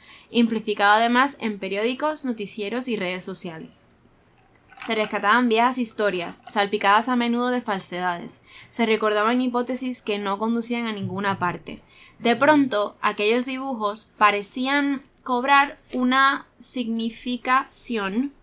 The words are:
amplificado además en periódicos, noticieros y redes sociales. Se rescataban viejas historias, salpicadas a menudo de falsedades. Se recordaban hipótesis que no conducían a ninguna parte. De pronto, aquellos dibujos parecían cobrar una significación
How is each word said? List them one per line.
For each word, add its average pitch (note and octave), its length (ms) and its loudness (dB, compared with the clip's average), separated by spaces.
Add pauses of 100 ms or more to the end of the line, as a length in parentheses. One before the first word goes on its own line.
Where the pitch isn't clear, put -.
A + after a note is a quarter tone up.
(360)
amplificado G#3+ 580 4
además A#3+ 460 4
en G#3 180 -4
periódicos, B3+ 680 -2
noticieros A3+ 640 -6
y A3 80 -2
redes F3+ 280 -6
sociales. F3 600 -12 (1000)
Se A3+ 100 -4
rescataban G#3+ 520 2
viejas A#3+ 300 2
historias, F#3 680 -4
salpicadas G#3 640 2
a B3+ 80 0
menudo A#3+ 340 0
de B3 100 0
falsedades. F3+ 800 -6 (280)
Se - 160 -2
recordaban G#3+ 560 2
hipótesis B3 600 -4
que G#3 160 -2
no G3+ 200 -4
conducían A#3 480 -2
a A3 60 -4
ninguna G3 460 -4
parte. F3 420 -6 (380)
De A#3 160 2
pronto, C4 680 4
aquellos G#3+ 460 0
dibujos C4 640 -4 (100)
parecían B3+ 840 2 (200)
cobrar C#4 560 2 (140)
una C4 540 2 (120)
significación A#3+ 1700 -4 (100)